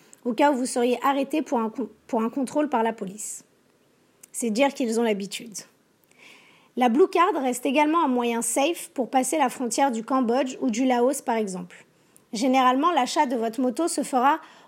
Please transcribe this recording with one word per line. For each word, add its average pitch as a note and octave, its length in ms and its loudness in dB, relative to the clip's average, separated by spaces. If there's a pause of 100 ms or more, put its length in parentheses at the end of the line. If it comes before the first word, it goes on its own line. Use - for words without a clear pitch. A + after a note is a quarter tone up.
(240)
au A#3+ 100 -2
cas C#4+ 180 4
où C#4+ 40 2
vous B3 120 -4
seriez B3 360 0
arrêté C#4 380 0
pour C4+ 160 -2
un A3 140 -2
con-, G#3+ 180 -6 (160)
pour A3+ 160 -2
un A3+ 80 0
contrôle C#4+ 400 -2
par A3+ 140 0
la A3+ 100 0
police. G#3 500 -12 (880)
C'est A#3 200 -4
dire C4 220 2
qu'ils A#3 260 -2
ont A#3+ 40 2
l'habitude. G#3 540 -4 (1200)
La B3 100 4
Blue D4+ 220 4
Card F4+ 240 4
reste C4 320 -2
également D4+ 400 2
un - 20 2
moyen A#3+ 340 0
safe D4 520 -2
pour A#3 160 -4
passer C4 280 0
la C4+ 120 2
frontière C4+ 420 0
du A3 120 -4
Cambodge C4 580 0
ou C4 80 0
du A#3 160 0
Laos, B3+ 360 2
par A#3 140 -2
exemple. F#3 500 -6 (460)
Généralement, C4 600 2
l'achat D4 340 2
de B3 100 -2
votre A3+ 240 -4
moto C4 300 0
se D4+ 140 -2
fera C#4 360 2 (280)